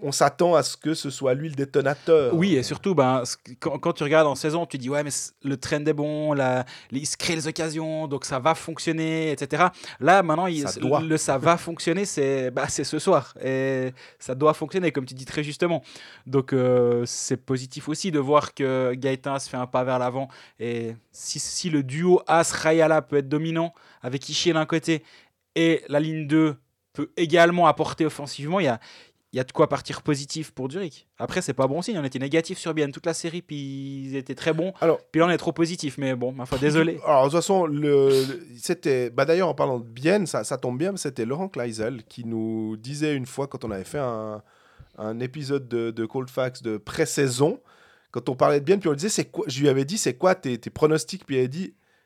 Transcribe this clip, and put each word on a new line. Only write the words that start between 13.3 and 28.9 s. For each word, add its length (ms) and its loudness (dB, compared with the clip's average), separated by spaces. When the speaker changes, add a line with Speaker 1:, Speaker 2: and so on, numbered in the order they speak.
Speaker 2:
Et 500 -2
ça 160 -8
doit 180 4
fonctionner, 400 -2
comme 140 -4
tu 80 -14
dis 100 -16
très 200 -6
justement. 380 -2
Donc, 260 0
euh, 540 4
c'est 320 -4
positif 500 -8
aussi 220 -4
de 80 0
voir 340 2
que 420 0
Gaëtan 440 -4
se 100 -10
fait 80 -10
un 100 -4
pas 180 0
vers 140 0
l'avant. 300 -4
Et 380 -6
si, 260 -10
si 320 -6
le 120 2
duo 440 4
As-Rayala 760 4
peut 140 -2
être 120 0
dominant, 440 -2
avec 260 -8
Ishii 240 2
d'un 140 2
côté, 380 0
et 340 4
la 120 2
ligne 260 -4
deux 300 4
peut 240 -8
également 520 6
apporter 360 0
offensivement, 540 -4
il 60 0
y 40 2
a, 120 0